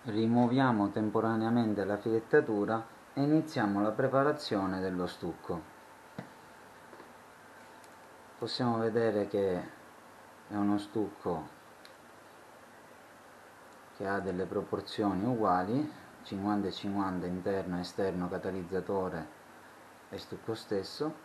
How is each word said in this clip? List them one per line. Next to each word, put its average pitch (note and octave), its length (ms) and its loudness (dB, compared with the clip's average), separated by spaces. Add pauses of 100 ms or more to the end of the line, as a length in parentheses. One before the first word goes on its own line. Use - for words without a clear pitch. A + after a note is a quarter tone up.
Rimuoviamo A#2 880 4
temporaneamente A2 960 2
la G2+ 140 0
filettatura A2 840 2 (300)
e C#3 80 -4
iniziamo C#3 640 2
la G#2+ 80 2
preparazione A#2 880 0
dello F#2 260 -2
stucco. E2+ 540 -6 (2750)
Possiamo A#2+ 400 0
vedere A2 500 2
che F#2+ 320 2 (880)
è G#2 60 -8
uno G#2 240 2
stucco F#2+ 680 -4 (2500)
che G2+ 80 -4
ha G2 140 0
delle F#2 260 -2
proporzioni G2 800 -2
uguali, A2 680 2 (300)
cinquanta G2+ 460 0
e F2 40 -4
cinquanta F#2+ 540 -2
interno, F#2 520 -2
esterno, F2+ 520 -2
catalizzatore F#2 960 -2 (840)
e G2 80 -12
stucco G2 380 -8
stesso. A2 600 -4 (100)